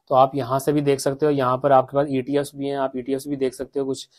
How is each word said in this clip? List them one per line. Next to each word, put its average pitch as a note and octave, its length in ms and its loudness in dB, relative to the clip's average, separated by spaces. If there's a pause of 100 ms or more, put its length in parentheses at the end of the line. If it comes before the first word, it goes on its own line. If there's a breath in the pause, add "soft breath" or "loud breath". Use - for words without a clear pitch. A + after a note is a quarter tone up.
तो C#3+ 60 2
आप C3+ 200 6
यहाँ C3+ 240 -2
से D3 140 0
भी D3 80 2
देख C#3 180 0
सकते C#3 260 -2
हो, D3+ 60 2
यहाँ C3 260 0
पर C#3 140 2
आपके C3 260 4
पास D3 140 2
ईटीएफ़्स C#3 440 -2
भी C#3 120 -6
हैं, C#3 100 -4
आप C3 200 -4
ईटीएफ़्स C3+ 300 -4
भी C#3+ 100 -4
देख C3 160 -2
सकते C#3 260 -8
हो, C#3 60 -2
कुछ C3+ 220 -6 (120)